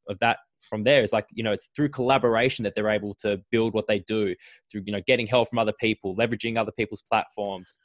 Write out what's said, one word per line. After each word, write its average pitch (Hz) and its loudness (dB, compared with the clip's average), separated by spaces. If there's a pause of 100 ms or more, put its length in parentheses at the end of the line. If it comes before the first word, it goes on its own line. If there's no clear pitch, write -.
of 98 -8
that 117 2 (300)
from 107 -4
there 131 6
is, 104 0
like, 107 0
you 110 -8
know, 110 0
it's - -6
through 147 0
collaboration 123 2
that 101 -4
they're 107 -2
able 104 -2
to 101 -2 (120)
build 113 2
what 107 -2
they 104 0
do, 107 -2 (360)
through, 104 -8
you 104 -8
know, 101 -4
getting 120 2
help 117 2
from 120 -4
other 107 2
people, 101 -2
leveraging 113 -2
other 110 -2
people's 107 -6
platforms, 101 -4